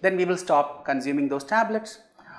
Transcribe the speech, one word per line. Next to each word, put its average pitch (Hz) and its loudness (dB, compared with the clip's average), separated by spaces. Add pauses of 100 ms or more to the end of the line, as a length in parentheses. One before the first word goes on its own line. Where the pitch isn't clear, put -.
Then 185 2
we 180 2
will 180 0
stop 147 0
consuming 139 -2
those 139 -2
tablets. 220 -2 (420)